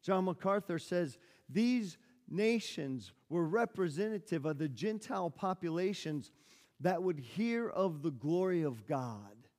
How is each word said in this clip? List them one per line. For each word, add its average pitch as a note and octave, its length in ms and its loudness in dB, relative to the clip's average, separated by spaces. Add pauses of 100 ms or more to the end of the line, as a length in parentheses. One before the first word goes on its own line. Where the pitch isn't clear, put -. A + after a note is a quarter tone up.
John F#3 220 2
MacArthur F#3 520 0
says, E3+ 400 -2 (320)
"These A3 480 2 (300)
nations D#3+ 840 0 (160)
were E3 180 2
representative F#3+ 960 0
of D3+ 140 0
the D#3 100 0
Gentile F#3+ 640 -2
populations F3 1000 -2 (500)
that F3+ 200 4
would F3+ 160 2
hear A3 500 0
of E3+ 360 0
the D#3+ 80 2
glory E3+ 500 2
of A#2 240 -2
God." A2+ 720 -6